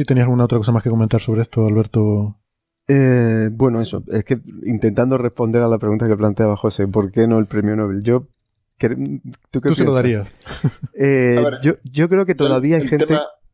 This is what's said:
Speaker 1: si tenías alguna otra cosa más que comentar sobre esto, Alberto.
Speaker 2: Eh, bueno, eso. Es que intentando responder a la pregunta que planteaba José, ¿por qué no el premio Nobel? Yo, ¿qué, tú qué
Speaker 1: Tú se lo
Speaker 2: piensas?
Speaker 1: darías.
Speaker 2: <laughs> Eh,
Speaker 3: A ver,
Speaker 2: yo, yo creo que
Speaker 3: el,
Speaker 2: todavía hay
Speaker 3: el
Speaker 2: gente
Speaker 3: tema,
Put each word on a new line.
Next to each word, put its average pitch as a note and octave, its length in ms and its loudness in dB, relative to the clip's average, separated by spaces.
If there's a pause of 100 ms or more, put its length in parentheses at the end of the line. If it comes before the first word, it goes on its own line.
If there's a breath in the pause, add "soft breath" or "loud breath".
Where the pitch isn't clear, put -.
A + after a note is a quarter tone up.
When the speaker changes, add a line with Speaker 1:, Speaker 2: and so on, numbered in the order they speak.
Speaker 1:
si - 20 -16
tenías B2+ 200 2
alguna B2 200 2
otra A#2+ 120 0
cosa A2 140 0
más A#2 120 2
que B2 60 -2
comentar A2+ 320 2
sobre A2 220 -2
esto, A2+ 220 -2
Alberto. G#2+ 720 0 (500)
Speaker 2:
Eh, A#2+ 640 2
bueno, A#2 300 0
eso. G2+ 300 -6
Es G#2 140 -2
que B2+ 140 -2 (260)
intentando A#2 520 0
responder A#2+ 440 -2
a A#2 60 2
la A2+ 100 2
pregunta A2 300 -2
que G#2+ 80 2
planteaba G#2 420 0
José, G2+ 300 -2
¿por G2 240 -2
qué A2+ 160 2
no A2+ 100 2
el A2 80 2
premio G#2+ 300 -2
Nobel? G2+ 260 -4
Yo, B2 260 0 (520)
¿qué, - 100 0 (600)
tú B2+ 100 -4
qué C#3 80 0
Speaker 1:
Tú D#3 60 2
se F3+ 80 0
lo D3 80 0
Speaker 2:
piensas? C3 40 2
Speaker 1:
darías. A#2 380 0
Speaker 2:
<laughs> - 680 -8
Eh, C3 380 2
Speaker 3:
A A#2+ 40 2
ver, C#3+ 200 0
Speaker 2:
yo, C#3+ 120 2 (100)
yo D3 260 -2
creo F#3+ 160 2
que F3+ 60 -2
Speaker 3:
el, D#3 60 -4
Speaker 2:
todavía C#3 400 0
hay D3+ 60 0
Speaker 3:
el C3 60 -4
Speaker 2:
gente D3+ 160 0
Speaker 3:
tema, D3+ 160 0 (320)